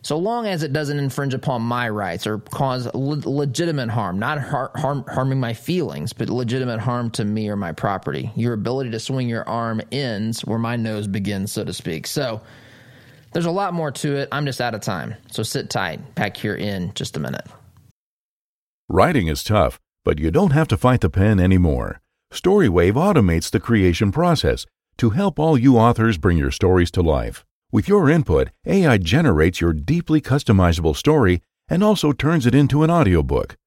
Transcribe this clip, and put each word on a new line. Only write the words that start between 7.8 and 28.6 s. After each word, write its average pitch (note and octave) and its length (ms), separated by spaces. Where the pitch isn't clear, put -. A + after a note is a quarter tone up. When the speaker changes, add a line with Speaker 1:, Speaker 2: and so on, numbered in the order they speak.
Speaker 1:
Your A#2+ 180
ability A#2 380
to A2+ 100
swing C3 280
your A#2 200
arm A2+ 320
ends A2+ 520
where A2+ 140
my A#2 160
nose A2 320
begins, G2+ 460
so G#2+ 100
to F2+ 100
speak. - 360
So A#2+ 320
there's E3+ 140
a E3 60
lot F#3 220
more D#3 180
to C#3+ 240
it. C#3 160
I'm C#3+ 120
just C3 160
out A#2+ 140
of G2+ 60
time. F#2 340
So A2+ 140
sit - 260
tight. F2+ 460
Back G#2 200
here G#2 200
in G2 380
just - 220
a D#2 40
minute. C2+ 260
Speaker 2:
Writing G#2 400
is D2 160
tough, F#2 340
but D2+ 140
you D#2 140
don't F3+ 180
have D3+ 180
to A2 80
fight B2+ 240
the E2+ 100
pen G2 280
anymore. F2 640
Storywave G#2+ 600
automates B2+ 560
the A2+ 100
creation G2 500
process D3 560
to A#2 140
help F3+ 280
all D#3 180
you B2 220
authors A2+ 400
bring E2+ 180
your C#2 140
stories F2+ 400
to F#2 120
life. C2 420
With - 180
your F#3+ 220
input, E2 400